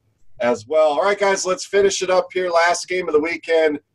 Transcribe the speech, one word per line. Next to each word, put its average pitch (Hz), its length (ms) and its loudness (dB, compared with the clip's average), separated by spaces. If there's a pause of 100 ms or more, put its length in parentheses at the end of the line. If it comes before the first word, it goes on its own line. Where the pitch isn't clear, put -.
(400)
as 113 280 -2
well. 156 220 2
All 147 120 0
right, 196 160 0
guys, 196 260 0
let's 180 220 -4
finish 196 340 0
it 185 100 -2
up 180 220 0
here. 185 160 -2
Last 170 380 0
game 180 220 -4
of 156 60 0
the 147 60 2
weekend, 160 600 0 (140)